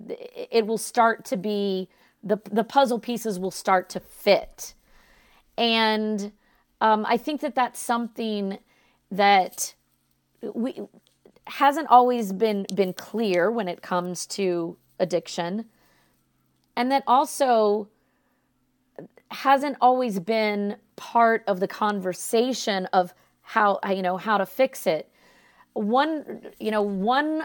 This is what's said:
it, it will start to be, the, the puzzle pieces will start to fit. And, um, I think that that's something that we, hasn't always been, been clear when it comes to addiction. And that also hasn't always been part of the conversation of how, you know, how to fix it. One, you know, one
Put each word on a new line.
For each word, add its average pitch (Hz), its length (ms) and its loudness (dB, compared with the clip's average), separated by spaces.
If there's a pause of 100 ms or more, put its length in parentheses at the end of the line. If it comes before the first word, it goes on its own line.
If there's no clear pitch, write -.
it, - 420 -12
it 226 160 2
will 220 120 -2
start 226 480 2
to 247 100 -4
be, 196 520 -2 (340)
the, 202 160 0 (120)
the 220 140 0
puzzle 240 340 2
pieces 220 400 -6
will 185 120 -6
start 185 400 0
to 185 100 -10
fit. - 760 -2 (840)
And, 214 760 0 (480)
um, 214 280 2
I 233 80 2
think 277 240 -4
that 294 140 -4
that's 240 260 -2
something 220 760 -4 (520)
that 196 640 2 (800)
we, 240 260 -6 (640)
hasn't 285 440 0
always 240 420 6
been, 202 420 0
been 185 180 0
clear 196 580 0
when 226 180 -2
it 170 140 -8
comes 180 440 -4
to 175 500 -4 (220)
addiction. 180 680 -4 (1080)
And 247 140 -2
that 277 160 2
also 226 840 2 (1400)
hasn't 277 500 0
always 247 400 2
been 208 560 -2 (200)
part 226 500 2
of 190 140 0
the 196 80 0
conversation 202 1200 -2
of 180 200 2 (300)
how, - 360 2 (100)
you 196 140 -2
know, 180 140 0
how 202 220 0
to 196 80 0
fix - 400 -2
it. 160 240 -2 (640)
One, 262 680 -2 (160)
you 214 120 -6
know, 214 120 0
one 247 640 -2